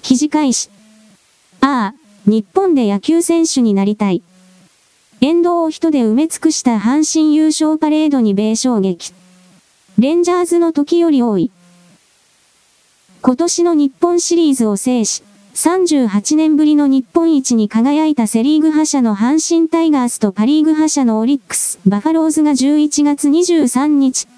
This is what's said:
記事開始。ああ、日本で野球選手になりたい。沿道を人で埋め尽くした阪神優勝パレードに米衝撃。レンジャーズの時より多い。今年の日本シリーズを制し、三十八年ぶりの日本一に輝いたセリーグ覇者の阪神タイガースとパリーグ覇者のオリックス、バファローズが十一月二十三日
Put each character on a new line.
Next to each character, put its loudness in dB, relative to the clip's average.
記 0
事 -2
開 -2
始。 -6
あ 0
あ、 -20
日 2
本 2
で 2
野 0
球 0
選 0
手 -2
に 2
な 0
り -2
た 0
い。 -2
沿 2
道 0
を -2
人 -2
で 0
埋 2
め 2
尽 -10
く 0
し -6
た 0
阪 0
神 2
優 2
勝 0
パ -2
レ 0
ー 0
ド 0
に 0
米 -2
衝 -2
撃。 -4
レ 2
ン 2
ジ 0
ャ 0
ー 0
ズ 0
の 0
時 -2
よ 2
り 2
多 0
い。 -2
今 0
年 -2
の 0
日 0
本 0
シ -2
リ 2
ー 2
ズ -2
を -2
制 -2
し、 -8
三 0
十 0
八 -2
年 2
ぶ 2
り 2
の 2
日 0
本 0
一 -2
に 0
輝 0
い 0
た -2
セ -2
リ 2
ー 2
グ 2
覇 0
者 -2
の 0
阪 0
神 0
タ 0
イ 0
ガ 0
ー -2
ス -8
と 0
パ -2
リ 2
ー 0
グ 0
覇 0
者 -2
の 0
オ -2
リ 0
ッ -6
ク -10
ス、 -8
バ 2
フ -2
ァ 0
ロ 0
ー 0
ズ 0
が 2
十 0
一 0
月 0
二 2
十 0
三 0
日 -2